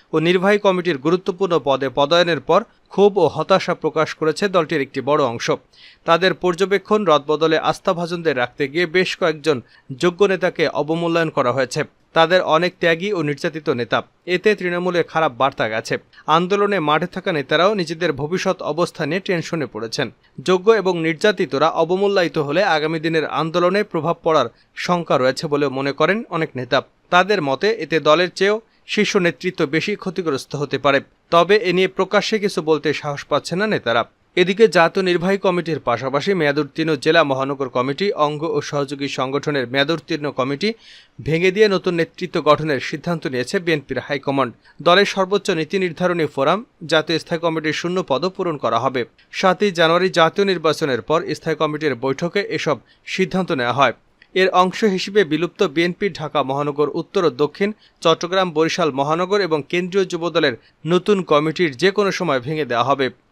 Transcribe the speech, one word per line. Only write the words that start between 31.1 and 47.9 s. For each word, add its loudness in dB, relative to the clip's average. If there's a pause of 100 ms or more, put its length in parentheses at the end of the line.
তবে 6
এ 0
নিয়ে 2
প্রকাশ্যে 0
কিছু -4
বলতে 2
সাহস -8
পাচ্ছে -2
না 0
নেতারা। 0 (340)
এদিকে 4
জাতীয় 2
নির্বাহী 0
কমিটির -2
পাশাপাশি -2
মেয়াদোত্তীর্ণ 0
জেলা 4
মহানগর -2
কমিটি, -2 (100)
অঙ্গ 0 (140)
ও -2
সহযোগী -6
সংগঠনের -4
মেয়াদোত্তীর্ণ -4
কমিটি -2 (500)
ভেঙে 0
দিয়ে 4
নতুন -2
নেতৃত্ব -4
গঠনের 2
সিদ্ধান্ত -6
নিয়েছে -4
বিএনপির -4
হাইকমান্ড। -2 (280)
দলের 4
সর্বোচ্চ -2
নীতি -2
নির্ধারণী -2
ফোরাম, 0 (260)
জাতীয় 0
স্থায়ী -6
কমিটির -2
শূন্য -2